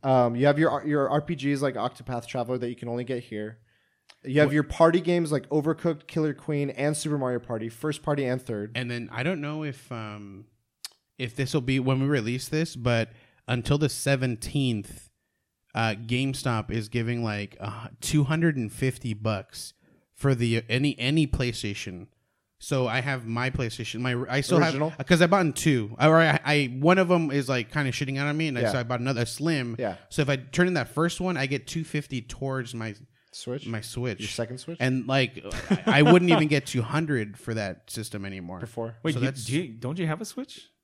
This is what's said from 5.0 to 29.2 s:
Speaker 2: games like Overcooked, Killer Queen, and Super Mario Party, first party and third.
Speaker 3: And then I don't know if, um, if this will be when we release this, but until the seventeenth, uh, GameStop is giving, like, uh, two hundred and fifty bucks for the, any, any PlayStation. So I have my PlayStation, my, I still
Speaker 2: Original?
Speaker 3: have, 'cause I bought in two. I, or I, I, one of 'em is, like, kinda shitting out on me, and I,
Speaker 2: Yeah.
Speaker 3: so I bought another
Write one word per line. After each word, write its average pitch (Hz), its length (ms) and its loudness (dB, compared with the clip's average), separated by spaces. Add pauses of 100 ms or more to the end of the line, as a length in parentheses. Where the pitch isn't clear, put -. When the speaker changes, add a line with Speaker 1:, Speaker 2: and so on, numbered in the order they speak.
Speaker 2:
games 170 300 2
like 139 200 -2
Overcooked, 156 560 0
Killer 156 280 -2
Queen, 143 360 -2
and 147 260 -2
Super 147 220 -2
Mario 127 200 -2
Party, 117 300 -6
first 151 340 -6
party 143 220 0
and 127 180 0
third. 107 320 -6
Speaker 3:
And 123 160 -4
then 120 220 -6
I 120 100 -6
don't 165 180 -2
know 151 220 -6
if, 143 300 -10
um, 104 540 -12 (720)
if 123 180 -6
this 131 180 -2
will 151 60 4
be 131 200 2
when 131 200 2
we 135 60 0
release 127 420 -2
this, 160 280 -2
but 117 340 0 (360)
until 123 320 0
the 147 100 2
seventeenth, 127 1200 -2 (640)
uh, 113 200 0
GameStop 120 760 -2
is 107 180 -4
giving, 117 340 -2
like, 104 380 -4
uh, 107 280 -10 (120)
two 151 240 2
hundred 156 320 2
and 113 160 -4
fifty 127 420 -4
bucks 104 600 -6 (400)
for 139 200 2
the, 113 340 0
any, 127 300 0
any 143 280 2
PlayStation. 104 800 -4 (520)
So 131 280 -2
I 117 140 0
have 127 260 -6
my 120 220 -2
PlayStation, 117 520 -6
my, 123 140 -2 (160)
I 139 120 0
still 170 200 4
Speaker 2:
Original? 151 280 0
Speaker 3:
have, - 160 -10
'cause 170 160 6
I 175 40 8
bought 185 200 4
in 139 80 0
two. 117 440 2
I, 147 100 6
or 160 120 8
I, 156 240 4
I, 147 200 4 (140)
one 170 200 6
of 180 120 4
'em 165 200 4
is, 135 180 0
like, 123 240 0
kinda 139 180 0
shitting 135 280 -2
out 143 80 0
on 147 100 -2
me, 160 120 0
and 127 100 -2
I, 120 40 0
Speaker 2:
Yeah. 107 100 2
Speaker 3:
so 131 80 0
I - 20 -2
bought 120 180 -2
another 120 240 0